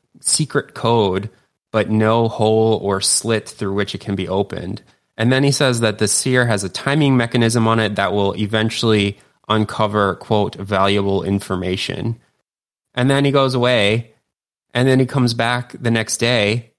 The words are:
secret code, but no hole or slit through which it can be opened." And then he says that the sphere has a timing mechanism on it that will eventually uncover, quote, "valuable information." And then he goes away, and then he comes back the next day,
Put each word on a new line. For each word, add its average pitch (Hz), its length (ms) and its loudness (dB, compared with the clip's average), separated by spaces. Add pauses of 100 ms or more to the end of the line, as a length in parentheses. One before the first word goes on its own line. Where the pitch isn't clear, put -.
(200)
secret - 540 -2
code, 107 560 0 (420)
but 107 180 0
no 110 380 2
hole 110 560 2
or 98 160 0
slit 110 480 -2
through 98 260 -8
which 104 220 -4
it 101 60 -10
can 101 140 -4
be 95 120 -6
opened." 95 540 -6 (360)
And 117 140 2
then 131 120 2
he 143 80 2
says 127 300 0
that 107 180 -2
the 107 80 0
sphere 127 400 0
has 104 160 0
a 95 60 -6
timing 139 460 0
mechanism 117 520 2
on 113 120 2
it 104 160 -2
that 98 180 0
will 101 240 0
eventually 107 800 0 (300)
uncover, 104 640 0
quote, 104 400 -2
"valuable 98 680 0
information." 95 960 -4 (800)
And 127 140 0
then 139 160 2
he 139 60 2
goes 135 220 2
away, 120 600 2 (600)
and 127 140 2
then 131 120 4
he 131 60 4
comes 123 300 0
back 120 440 -4
the 117 120 -2
next 110 260 -2
day, 117 600 0